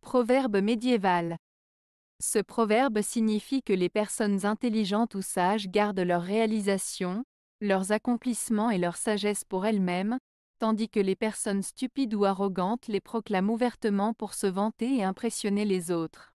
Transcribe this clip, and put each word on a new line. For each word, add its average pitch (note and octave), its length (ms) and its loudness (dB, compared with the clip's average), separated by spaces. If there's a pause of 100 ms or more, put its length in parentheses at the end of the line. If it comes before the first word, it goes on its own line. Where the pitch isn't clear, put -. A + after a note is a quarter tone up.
Proverbe B3 560 2
médiéval. G3 760 2 (840)
Ce - 180 0
proverbe A3 600 2
signifie A3 600 0
que G#3 120 0
les F3+ 160 2
personnes G3+ 560 0
intelligentes G#3+ 720 0
ou F#3+ 60 -4
sages G3 460 0
gardent G3+ 320 0
leurs F3 220 2
réalisations, G3+ 1040 -2 (340)
leurs F#3+ 320 0
accomplissements A3+ 800 0
et G#3 80 2
leur F3 180 0
sagesse G#3 480 -2
pour F#3 220 -4
elles-mêmes, G3 520 0 (420)
tandis A3 280 0
que G#3 140 0
les F#3+ 160 0
personnes G#3 440 -2
stupides B3+ 520 -4
ou G3+ 100 2
arrogantes G3 640 0
les G3+ 140 -2
proclament G3+ 480 -2
ouvertement A3 640 0
pour - 200 -8
se - 140 -4
vanter A3 480 -2
et A3 80 0
impressionner G3+ 600 -2
les F#3 260 0
autres. E3 440 -4